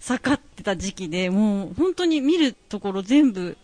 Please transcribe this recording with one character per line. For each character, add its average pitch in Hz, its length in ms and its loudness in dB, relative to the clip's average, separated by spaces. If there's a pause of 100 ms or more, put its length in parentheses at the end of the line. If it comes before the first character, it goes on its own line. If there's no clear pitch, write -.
盛 254 360 -2
っ - 20 -10
て - 240 -20
た 202 120 -2
時 185 200 -8
期 185 160 -10
で、 180 180 -2
も 196 380 0
う - 100 -14
本 349 160 2
当 359 140 -4
に 311 160 2
見 311 160 2
る 285 160 2
と - 260 -12
こ 196 120 -4
ろ 190 100 -4
全 269 280 4
部 185 340 -6